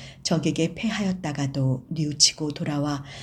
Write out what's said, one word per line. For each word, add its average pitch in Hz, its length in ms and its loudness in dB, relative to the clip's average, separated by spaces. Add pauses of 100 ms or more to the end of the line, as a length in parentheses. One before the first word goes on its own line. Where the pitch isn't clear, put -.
(220)
적에게 160 520 2
패하였다가도 143 1160 0
뉘우치고 151 640 2
돌아와 143 520 -2 (180)